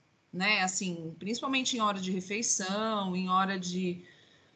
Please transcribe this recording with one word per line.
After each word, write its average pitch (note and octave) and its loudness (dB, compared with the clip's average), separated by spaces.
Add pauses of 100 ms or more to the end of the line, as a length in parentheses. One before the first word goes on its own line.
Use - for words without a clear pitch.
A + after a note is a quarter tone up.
(340)
né? G3 2
Assim, E3+ -2
principalmente B3+ 0
em A3 0
hora G3+ 2
de F#3 -2
refeição, G3+ 0
em F#3 0
hora G3 4
de, F3+ -2 (540)